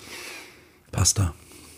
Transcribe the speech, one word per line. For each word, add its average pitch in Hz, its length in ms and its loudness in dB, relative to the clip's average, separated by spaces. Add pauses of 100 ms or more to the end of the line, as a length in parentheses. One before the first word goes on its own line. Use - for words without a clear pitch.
(920)
Pasta. 92 440 2 (440)